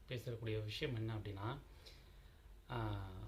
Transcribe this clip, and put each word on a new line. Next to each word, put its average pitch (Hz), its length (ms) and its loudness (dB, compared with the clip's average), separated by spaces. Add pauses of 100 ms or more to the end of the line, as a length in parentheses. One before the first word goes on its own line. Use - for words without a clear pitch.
பேசக்கூடிய 113 540 2
விஷயம் 123 320 2
என்ன 110 200 4
அப்படின்னா, 104 420 0 (1120)
ஆ, 104 400 4 (180)